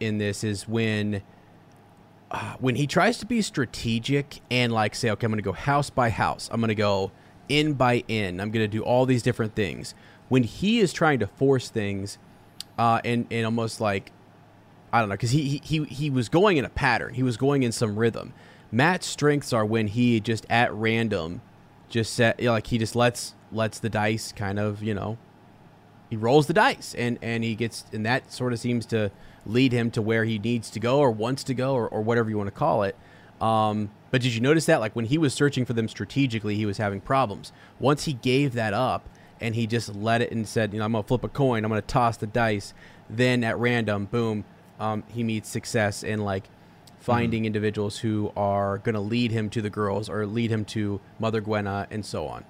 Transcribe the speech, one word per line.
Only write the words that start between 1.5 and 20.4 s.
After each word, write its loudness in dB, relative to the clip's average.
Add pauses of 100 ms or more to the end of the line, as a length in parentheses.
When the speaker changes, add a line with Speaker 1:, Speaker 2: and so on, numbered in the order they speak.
Speaker 1:
uh, -8
when 0
he 0
tries 2
to -12
be 0
strategic -2 (100)
and, 2
like, 0
say, 0
"Okay, -2
I'm 0
gonna -2
go -2
house 0
by 2
house. -2
I'm 0
gonna 2
go 0 (360)
inn 2
by 2
inn. -2
I'm -4
gonna 0
do -4
all 2
these 2
different 0
things." -4 (340)
When 4
he 0
is 2
trying 2
to -2
force 0
things, -4 (640)
uh, 4
and, 0
and -2
almost -2
like, 0 (800)
I 6
don't 2
know, -2
'cause -2
he, 0
he, -2
he, -2
he -4
was 0
going 6
in 2
a -8
pattern. 0
He -2
was 0
going 2
in 0
some -2
rhythm. 0 (380)
Mat's 2
strengths 0
are 2
when 0
he 4
just -4